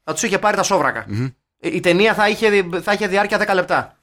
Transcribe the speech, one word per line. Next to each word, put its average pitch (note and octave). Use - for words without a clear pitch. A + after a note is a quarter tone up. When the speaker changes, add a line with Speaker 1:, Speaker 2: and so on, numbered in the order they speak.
Speaker 1:
Θα D#3
τους D3+
είχε G3+
πάρει G#3
τα G3
σόβρακα. C3
Speaker 2:
Μμμ. G#2+
Speaker 1:
Ε, -
η F3
ταινία F#3
θα G#3
είχε, G#3
θα G#3
είχε G#3
διάρκεια G3+
δέκα G3+
λεπτά. F3+